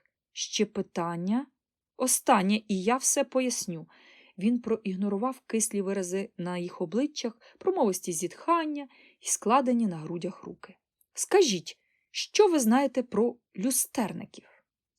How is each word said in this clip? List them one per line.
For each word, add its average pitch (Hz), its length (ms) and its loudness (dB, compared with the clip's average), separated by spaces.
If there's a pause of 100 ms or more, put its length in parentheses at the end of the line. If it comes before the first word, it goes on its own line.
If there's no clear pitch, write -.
(320)
Ще - 340 -2
питання?" 185 800 -4 (520)
"Останнє, 214 680 2
і 185 160 -2
я 233 140 2
все 269 260 0
поясню". 240 640 -4 (500)
Він 233 220 2
проігнорував 208 800 -2
кислі 214 420 -2
вирази 190 560 -4
на 180 200 -4
їх 175 240 -8
обличчях, 226 560 -4 (200)
промовисті 269 540 0
зітхання 285 760 -2 (340)
і - 60 -10
складені 240 600 2
на 170 100 -4
грудях 165 460 -8
руки. - 320 -16 (380)
"Скажіть, 262 640 2 (320)
що - 360 2
ви 330 120 4
знаєте 254 440 2
про 240 320 0 (220)
люстерників? - 920 -4 (500)